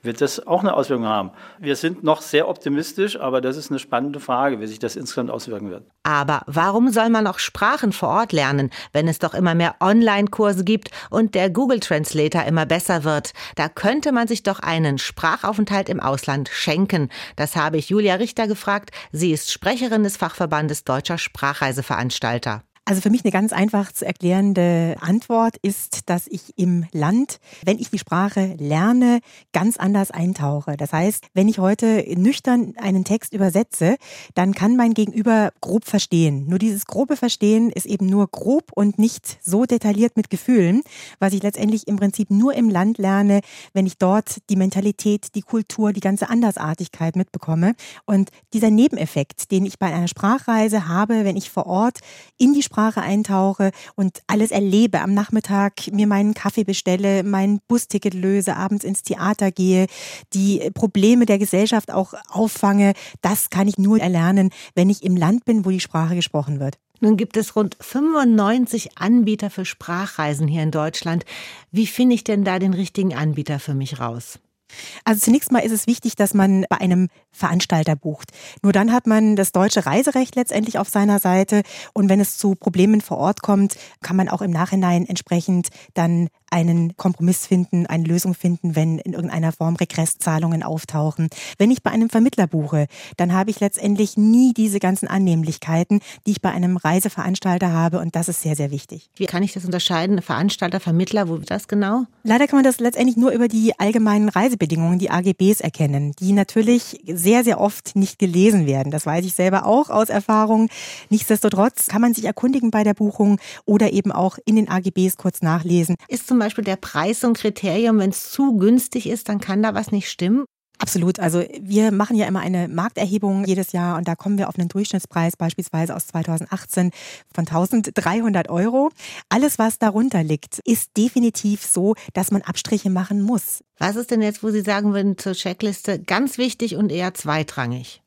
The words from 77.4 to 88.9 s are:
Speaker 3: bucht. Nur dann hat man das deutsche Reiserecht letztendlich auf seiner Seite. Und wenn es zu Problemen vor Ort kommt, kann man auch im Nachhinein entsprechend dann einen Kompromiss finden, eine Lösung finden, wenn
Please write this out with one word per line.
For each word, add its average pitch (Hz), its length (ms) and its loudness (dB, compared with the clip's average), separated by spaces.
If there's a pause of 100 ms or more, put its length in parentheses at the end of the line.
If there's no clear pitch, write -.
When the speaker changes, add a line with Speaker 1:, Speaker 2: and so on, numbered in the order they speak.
Speaker 3:
bucht. - 340 -10 (320)
Nur 196 100 4
dann 208 200 4
hat 247 140 2
man 220 300 4
das 190 160 0
deutsche 190 340 2
Reiserecht 262 500 0
letztendlich 233 420 -2
auf 196 100 -4
seiner 202 300 2
Seite. 196 440 2 (300)
Und 202 160 2
wenn 190 100 6
es 202 200 0
zu 196 160 0
Problemen 196 460 2
vor - 180 -8
Ort 185 240 -2
kommt, 202 340 2 (260)
kann 175 140 -4
man 185 120 2
auch 185 120 -2
im 202 100 -2
Nachhinein 180 560 0
entsprechend 175 640 -2 (240)
dann 170 360 0 (220)
einen 170 460 0
Kompromiss 180 520 0
finden, 180 380 2
eine 165 180 -2
Lösung 175 300 0
finden, 175 420 -2
wenn 160 240 0